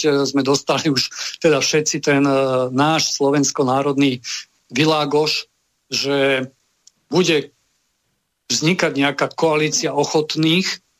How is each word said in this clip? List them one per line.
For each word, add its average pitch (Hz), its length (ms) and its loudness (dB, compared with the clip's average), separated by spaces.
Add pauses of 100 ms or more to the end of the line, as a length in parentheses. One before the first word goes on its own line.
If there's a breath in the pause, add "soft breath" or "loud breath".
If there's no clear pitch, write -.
e, 156 60 2 (180)
sme 135 160 0
dostali 139 480 0
už 127 200 -2 (320 loud breath)
teda 151 200 4
všetci 151 400 0
ten, 139 200 2
e, 139 120 2 (360)
náš 143 480 0
slovensko-národný 139 1040 0 (480 loud breath)
világoš, 151 800 0 (400)
že 135 600 -2 (600)
bude 165 400 2 (1000)
vznikať 165 440 0
nejaká 139 400 0
koalícia 156 560 0
ochotných 156 760 0 (340)